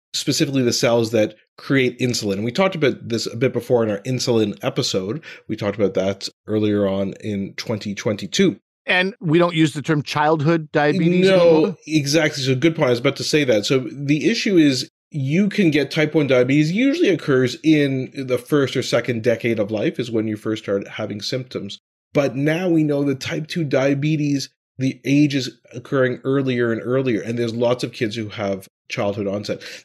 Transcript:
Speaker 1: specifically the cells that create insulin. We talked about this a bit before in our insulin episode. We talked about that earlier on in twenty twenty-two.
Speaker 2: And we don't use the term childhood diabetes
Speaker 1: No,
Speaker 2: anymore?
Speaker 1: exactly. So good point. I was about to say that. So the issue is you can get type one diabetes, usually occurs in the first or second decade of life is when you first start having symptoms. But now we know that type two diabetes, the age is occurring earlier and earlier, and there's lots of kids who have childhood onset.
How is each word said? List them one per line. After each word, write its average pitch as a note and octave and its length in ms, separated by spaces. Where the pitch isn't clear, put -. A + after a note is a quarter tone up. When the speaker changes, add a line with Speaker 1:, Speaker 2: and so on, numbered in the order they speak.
Speaker 1:
specifically C#3 500
the A#2 120
cells A#2 380
that G#2+ 240
create B2+ 420
insulin. A2 460
We B2 80
talked F#3 220
about B2 340
this A2+ 180
a - 100
bit B2 180
before A#2+ 280
in G#2+ 80
our G2 100
insulin A#2+ 600
episode. A2+ 600
We G#2+ 80
talked G2+ 200
about G2 180
that F#2+ 340
earlier G#2 400
on G2 340
in G2+ 340
twenty G#2 400
twenty-two. A2 640
Speaker 2:
And F#3+ 360
we E3+ 180
don't F3 160
use D#3+ 180
the D3 100
term D#3+ 200
childhood D#3 720
diabetes F3 560
Speaker 1:
No, F#3+ 60
Speaker 2:
anymore? D#3+ 420
Speaker 1:
exactly. D3 560
So C3 120
good D#3+ 220
point. D3 120
I - 20
was B2 100
about C3+ 160
to B2+ 80
say D3+ 200
that. G#2+ 220
So C3+ 140
the C#3+ 400
issue A3+ 260
is C#3 320
you D#3 400
can F3+ 200
get C#3+ 200
type D3+ 240
one D3+ 120
diabetes, C3+ 460
usually C#4 380
occurs C3 520
in C#3+ 520
the B2+ 240
first C#3 380
or B2 60
second A#2 400
decade A#2 360
of G2+ 120
life A2 280
is A#2 120
when A2 160
you G#2+ 100
first A2 260
start G2+ 260
having G#2+ 340
symptoms. G#2 560
But C#3 220
now D#3+ 320
we D#3+ 140
know C#3+ 220
that C3+ 160
type D#3 260
two E3+ 180
diabetes, C#3+ 840
the C3 260
age C#3+ 300
is C3 240
occurring B2+ 500
earlier C3 480
and A2 100
earlier, B2+ 400
and A#2 160
there's A#2 160
lots A#2+ 300
of B2 80
kids A2 240
who G#2+ 120
have G2 400
childhood G2+ 360
onset. G#2 360